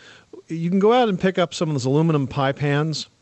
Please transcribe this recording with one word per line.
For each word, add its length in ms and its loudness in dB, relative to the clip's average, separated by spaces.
You 220 -4
can 100 0
go 140 4
out 160 4
and 100 -2
pick 180 0
up 160 0
some 160 -2
of 60 -2
those 100 -2
aluminum 420 2
pie 240 -2
pans. 560 -2